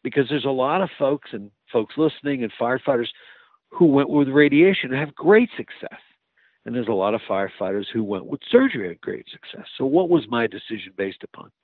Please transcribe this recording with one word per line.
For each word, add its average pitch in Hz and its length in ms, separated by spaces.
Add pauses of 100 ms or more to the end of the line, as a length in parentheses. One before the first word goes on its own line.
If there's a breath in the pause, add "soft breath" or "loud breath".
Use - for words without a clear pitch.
Because 127 240
there's 135 180
a 139 40
lot 135 320
of 180 160
folks 143 360
and 101 180 (200)
folks 110 260
listening 143 460
and 107 100
firefighters 123 560 (600 soft breath)
who - 160
went 143 240
with 143 180
radiation 147 640
and 135 80
have 147 160
great 214 400
success. - 460 (640)
And 120 100
there's 117 140
a 113 40
lot 101 200
of 113 80
firefighters 98 680
who 110 160
went 98 220
with - 160 (100)
surgery 247 300
and 90 80
had 85 120
great - 280
success. - 380 (100)
So 131 80
what 165 240
was 147 180
my 117 200
decision 98 500
based 98 260
upon? - 260 (140)